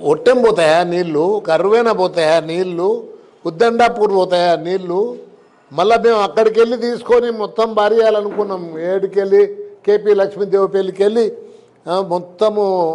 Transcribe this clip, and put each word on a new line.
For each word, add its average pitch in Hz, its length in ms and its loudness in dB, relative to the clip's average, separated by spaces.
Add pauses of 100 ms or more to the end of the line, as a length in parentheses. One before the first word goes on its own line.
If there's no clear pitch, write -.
ఒట్టెం 233 400 2
పోతాయా 170 400 4
నీళ్ళు, 175 640 -2
కరువేనా 202 460 2
పోతాయా 170 480 0
నీళ్ళు, 180 680 -4 (380)
ఉద్దండాపూర్ 226 640 2
పోతాయా 180 460 2
నీళ్ళు? 185 600 -4 (560)
మళ్ళా 190 240 2
మేము 220 220 2
అక్కడికి 214 420 0
వెళ్ళి 233 160 2
తీసుకొని 240 540 0
మొత్తం 220 440 -4
బారేయాలనుకున్నాం. 208 1040 0
ఏడుకెళ్ళి 196 920 0 (180)
కేపీ 208 280 2
లక్ష్మీదేవపల్లికి 196 880 -2
వెళ్ళి, 220 340 0 (520)
ఆ, 180 120 -2
మొత్తము 196 640 -2 (300)